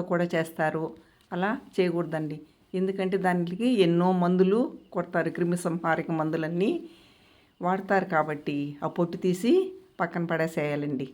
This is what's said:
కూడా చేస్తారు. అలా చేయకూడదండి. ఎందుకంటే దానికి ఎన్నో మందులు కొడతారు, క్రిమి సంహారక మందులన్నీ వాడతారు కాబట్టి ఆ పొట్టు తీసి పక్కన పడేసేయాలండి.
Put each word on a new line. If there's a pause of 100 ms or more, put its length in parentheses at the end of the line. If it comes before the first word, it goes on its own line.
కూడా
చేస్తారు. (520)
అలా (240)
చేయకూడదండి. (420)
ఎందుకంటే
దానికి (180)
ఎన్నో (160)
మందులు (360)
కొడతారు,
క్రిమి
సంహారక
మందులన్నీ (720)
వాడతారు
కాబట్టి (260)
ఆ (100)
పొట్టు
తీసి (480)
పక్కన
పడేసేయాలండి.